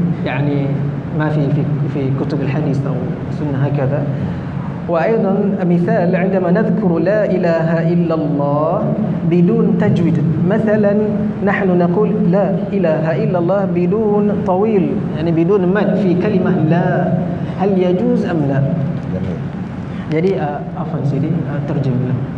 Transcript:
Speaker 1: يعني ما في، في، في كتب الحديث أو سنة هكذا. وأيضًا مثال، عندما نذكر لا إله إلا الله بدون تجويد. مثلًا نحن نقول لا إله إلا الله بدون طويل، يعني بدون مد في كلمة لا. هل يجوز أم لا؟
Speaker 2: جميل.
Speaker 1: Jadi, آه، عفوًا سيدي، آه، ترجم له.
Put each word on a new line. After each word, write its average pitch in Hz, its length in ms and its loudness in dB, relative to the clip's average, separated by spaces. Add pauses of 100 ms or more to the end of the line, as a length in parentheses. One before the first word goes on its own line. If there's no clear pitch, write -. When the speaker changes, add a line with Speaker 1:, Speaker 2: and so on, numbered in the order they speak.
(240)
Speaker 1:
يعني 139 420 0 (520)
ما 151 100 0
في، 151 120 0
في، 143 220 2 (320)
في 135 160 -2 (100)
كتب 139 220 -2
الحديث 143 440 0
أو - 80 -2 (360)
سنة 143 340 -2
هكذا. 143 380 0 (880)
وأيضًا 196 680 0 (140)
مثال، 175 460 2
عندما 180 340 0
نذكر 190 480 2
لا 190 320 2
إله 165 600 0
إلا 170 220 2
الله 147 800 0 (360)
بدون 196 480 4
تجويد. 170 400 2 (320)
مثلًا 208 460 2 (480)
نحن 190 340 2
نقول 175 320 2 (200)
لا 185 200 2 (220)
إله 160 520 0
إلا 180 140 0
الله 190 260 0 (100)
بدون 208 580 2 (140)
طويل، 190 440 2 (260)
يعني 165 160 0
بدون 175 360 2
مد 190 260 2
في 185 200 2
كلمة 180 360 2 (200)
لا. 175 420 2 (480)
هل 185 220 2
يجوز 220 420 2
أم 175 120 -2 (120)
لا؟ 135 140 0 (520)
Speaker 2:
جميل. 92 240 -4 (720)
Speaker 1:
Jadi, 170 300 0
آه، 147 200 -4 (160)
عفوًا 147 280 -4
سيدي، 139 220 0
آه، 143 420 -4
ترجم 135 240 -2
له. 123 220 -2 (240)